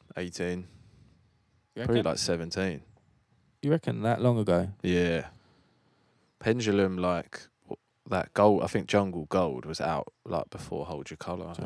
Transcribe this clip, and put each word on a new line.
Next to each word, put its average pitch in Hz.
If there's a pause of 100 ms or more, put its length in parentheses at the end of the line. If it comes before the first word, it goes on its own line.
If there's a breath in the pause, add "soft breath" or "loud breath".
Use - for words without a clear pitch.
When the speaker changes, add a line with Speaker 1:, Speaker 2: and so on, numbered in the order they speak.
(160)
Speaker 1:
eighteen. 90 (1080 soft breath)
Speaker 2:
You 113
Speaker 1:
Probably, 120
Speaker 2:
reckon? 101
Speaker 1:
like, 80
seventeen. 85 (800)
Speaker 2:
You 143
reckon 117
that 110
long 120
ago? 95 (120)
Speaker 1:
Yeah. 87 (1120)
Pendulum, 101
like, 90 (240)
w-, - (340)
that 92
Gold, 104
I 85
think 98
Jungle 92
Gold 78
was 80
out, - (120)
like, -
before -
Hold 76
Your 80
Colour, 87
I 85
think. -